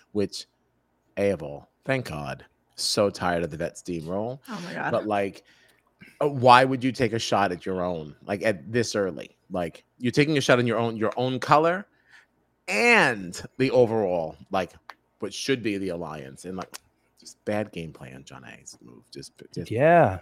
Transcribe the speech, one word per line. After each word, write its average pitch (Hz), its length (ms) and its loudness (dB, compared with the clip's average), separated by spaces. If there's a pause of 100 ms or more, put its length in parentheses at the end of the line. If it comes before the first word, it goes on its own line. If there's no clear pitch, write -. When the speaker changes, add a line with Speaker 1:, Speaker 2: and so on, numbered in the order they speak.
(120)
Speaker 1:
which, - 340 -4 (720)
A 101 120 2
of 85 140 -4
all, 71 260 -14 (160)
thank 131 220 -2
God. 73 360 -10 (320)
So - 360 0
tired 87 320 -2
of 80 80 -6
the 80 60 -12
vet 80 180 -6
steamroll. 92 640 -8 (100)
Speaker 2:
Oh 208 160 -12
my - 80 -12
God. 156 180 -6
Speaker 1:
But, 101 140 -2
like, 101 380 -2 (800)
uh, 151 60 2
why 123 360 8
would 131 200 0
you 131 80 0
take 110 220 -2
a 113 60 -2
shot 101 320 0
at 87 140 -6
your 92 180 -4
own, 80 320 -6 (100)
like, 98 180 -4
at 95 280 -2
this 113 240 -2
early? 92 400 -4 (160)
Like, 87 320 -6 (160)
you're 123 120 -2
taking 147 260 2
a 135 40 2
shot 127 160 6
on 123 80 2
your 113 140 0
own, 117 180 -2
your 107 180 -2
own 127 240 -2
color 165 460 4 (800)
and 180 720 2 (200)
the 131 100 4
overall, 101 640 2 (160)
like, 95 200 -2 (480)
what 101 140 -8
should 135 280 -2
be 104 160 -4
the 95 120 -6
alliance. 78 560 -10
And, 92 120 -10
like, - 180 -12 (440)
just - 260 -20
bad 104 260 -4
game 82 220 -12
plan, 65 300 -20
Janae's 65 580 -20
move. 58 220 -20 (100)
Just, 69 180 -16 (220)
just 87 160 -10
Speaker 3:
Yeah. 135 520 6